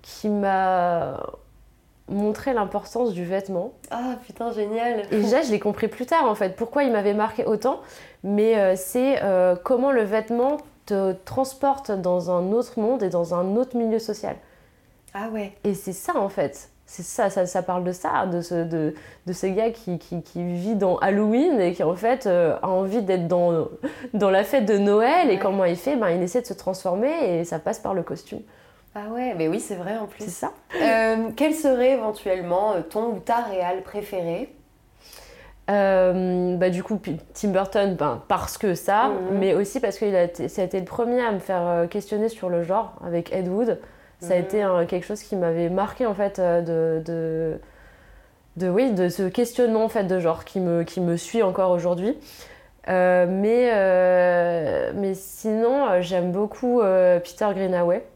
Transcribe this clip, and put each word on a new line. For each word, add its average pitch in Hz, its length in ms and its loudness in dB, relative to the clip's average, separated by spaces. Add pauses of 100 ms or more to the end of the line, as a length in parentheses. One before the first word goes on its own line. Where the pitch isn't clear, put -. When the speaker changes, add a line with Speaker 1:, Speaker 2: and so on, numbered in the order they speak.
Speaker 1:
qui - 280 -8
m'a 185 920 0 (880)
montré 214 440 -2
l'importance 214 600 -2
du 175 100 -6
vêtement. 190 500 -4 (180)
Speaker 2:
Ah, 247 240 -6 (100)
putain, 233 260 -8
génial ! 220 500 -2 (100)
Speaker 1:
Et 220 100 0
déjà, 233 220 2
je 247 80 0
l'ai 208 80 2
compris 208 300 -2
plus 247 180 -8
tard, 330 180 2
en 220 100 2
fait, 185 200 -2
pourquoi 254 280 -2
il 254 80 2
m'avait 208 220 2
marqué 214 320 -2
autant. 240 360 0 (420)
Mais, 208 340 4
euh, 190 180 4
c'est, 254 460 0
euh, 185 420 4
comment 262 280 2
le 233 100 4
vêtement 226 560 0 (300)
te 196 240 0 (120)
transporte 269 680 -2
dans 180 400 0
un 180 200 0
autre 233 280 -2
monde 220 240 0
et 185 60 0
dans 170 260 0
un 185 220 0
autre 254 200 -2
milieu 226 220 0
social. - 380 -8 (760)
Speaker 2:
Ah 214 200 -8
ouais. 202 180 -6 (120)
Speaker 1:
Et 208 100 0
c'est 185 200 -8
ça, 339 220 -4
en 196 140 0
fait. - 400 -4 (160)
C'est - 180 -14
ça, 202 260 -2
ça, 185 160 0
ça 180 180 -2
parle 180 200 -2
de 180 80 -2
ça, 143 340 -2
de 175 160 -2
ce, 170 120 -6 (100)
de, 160 300 -2 (320)
de 180 80 -6
ce 185 140 -4
gars 190 240 0
qui, 175 280 -6
qui, 170 220 -8
qui 175 220 -10
vit 175 320 -4
dans 185 220 2
Halloween 214 600 2
et 175 140 2
qui, 175 100 -2
en 170 120 2
fait, 233 320 0
euh, 175 340 4
a - 80 -2
envie 190 320 0
d'être 185 260 0
dans, 175 400 2 (460)
dans 202 160 2
la 190 140 4
fête 226 220 2
de 208 120 4
Noël. 226 500 4
Speaker 2:
Ouais. 208 80 4
Speaker 1:
Et 185 40 -4
comment 196 260 0
il 175 100 2
fait ? 269 200 -2
Ben, 214 140 0
il 175 120 0
essaie 185 200 0
de 247 60 -12
se 196 60 -8
transformer 190 580 -2 (280)
et 175 60 -2
ça 165 140 -6
passe - 200 -6
par 196 140 -4
le 175 100 -2
costume. - 380 -10 (540)
Speaker 2:
Ah 208 160 -10
ouais, 247 240 -4
mais 160 120 0
oui, 190 120 0
c'est 202 160 -8
vrai, 180 220 -6
en 214 100 -6
plus. - 180 -14
Speaker 1:
C'est 196 60 -8
ça. - 200 -8 (300)
Speaker 2:
Euh, 226 540 2
quel 302 180 2
serait 262 380 4
éventuellement, 202 840 0
euh, 170 80 0
ton 220 320 -4
ou 185 60 -6
ta 233 220 0
réal 185 420 -2
préférée ? 196 640 -6 (1200)
Speaker 1:
Euh, 185 840 2
bah, 185 140 2
du 180 120 -2
coup, 220 160 -4
P-, 165 200 -6 (160)
Tim - 160 -2
Burton, 190 460 0
ben, 143 320 -2
parce - 300 -2
que 196 160 0
ça, 202 360 2
Speaker 2:
Mhm. 190 300 -2
Speaker 1:
mais 190 140 4
aussi 202 280 0
parce 202 160 -2
qu'il 202 180 0
a 180 80 6
été, 175 240 -4
ça - 140 -4
a 180 40 2
été 190 140 -4
le 175 60 -4
premier 240 360 0
à 226 100 0
me 196 80 -2
faire, 185 280 -2
euh, 170 200 2
questionner 208 420 -2
sur 220 200 -8
le 170 140 0
genre 196 300 -2 (120)
avec 170 280 -4
Ed 185 160 -2
Wood. 214 300 0 (420)
Ça 175 120 -2
a 180 40 4
Speaker 2:
Mhm. 175 60 2
Speaker 1:
été, 202 200 0
euh, 180 220 2
quelque 180 200 -4
chose 208 160 -8
qui - 140 -8
m'avait 170 340 0
marqué, 196 360 -2
en 208 80 0
fait, 196 260 -2
euh, 175 220 2
de, 160 420 0
de, 160 560 -4 (960)
de, 180 140 -2
oui, 233 220 2
de 180 180 2
ce 190 140 -2
questionnement, 226 600 2
en 220 60 0
fait, 214 160 -2
de 185 140 0
genre 165 260 0
qui - 160 -6
me, 170 220 2
qui 180 180 -6
me 170 160 0
suit 226 260 -2
encore 185 280 2
aujourd'hui. 180 460 0 (720)
Euh, 180 400 4
mais, 220 460 2
euh, 175 1200 4
mais 196 200 -2
sinon, 226 760 0
euh, 180 120 4
j'aime 180 300 0
beaucoup, 214 480 0
euh, 185 400 6
Peter 208 340 -4
Greenaway 180 520 0 (100)